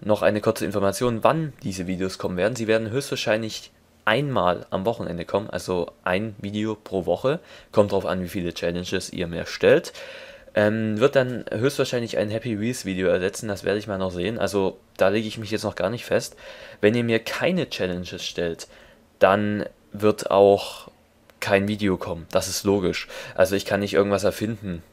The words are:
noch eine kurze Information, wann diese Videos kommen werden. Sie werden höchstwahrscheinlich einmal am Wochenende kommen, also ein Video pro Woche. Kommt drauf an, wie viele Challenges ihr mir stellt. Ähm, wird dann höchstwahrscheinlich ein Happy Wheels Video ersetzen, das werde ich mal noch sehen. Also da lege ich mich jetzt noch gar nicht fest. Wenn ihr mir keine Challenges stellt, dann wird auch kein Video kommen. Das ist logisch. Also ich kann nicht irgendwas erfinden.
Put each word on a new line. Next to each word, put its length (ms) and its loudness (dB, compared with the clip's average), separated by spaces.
noch 200 2
eine 200 4
kurze 240 0
Information, 580 0
wann 300 2
diese 240 -6
Videos 320 -4
kommen 180 -4
werden. 180 2
Sie 120 -4
werden 240 2
höchstwahrscheinlich 800 -4
einmal 680 2
am 140 -2
Wochenende 400 -4
kommen, 240 -2
also 420 -4
ein 360 -2
Video 360 -4
pro 300 -4
Woche. 340 0
Kommt 200 4
drauf 140 0
an, 180 -2
wie 40 -6
viele 260 -4
Challenges 600 -4
ihr 140 -4
mir 180 -8
stellt. 480 2
Ähm, 460 2
wird 160 4
dann 340 0
höchstwahrscheinlich 680 -2
ein 120 0
Happy 300 -4
Wheels 240 -4
Video 240 0
ersetzen, 400 0
das 160 -6
werde 160 0
ich 80 -8
mal 120 -4
noch 120 -2
sehen. 260 -2
Also 420 0
da 100 4
lege 200 2
ich 100 -8
mich 140 -8
jetzt 120 -2
noch 120 -4
gar 140 0
nicht 140 -6
fest. 320 -2
Wenn 140 4
ihr 100 0
mir 140 2
keine 500 -2
Challenges 560 -6
stellt, 420 -6
dann 460 4
wird 380 0
auch 580 6
kein 280 2
Video 300 2
kommen. 340 -8
Das 160 0
ist 160 -6
logisch. 440 2
Also 200 4
ich 100 -4
kann 140 0
nicht 140 -2
irgendwas 300 2
erfinden. 680 -4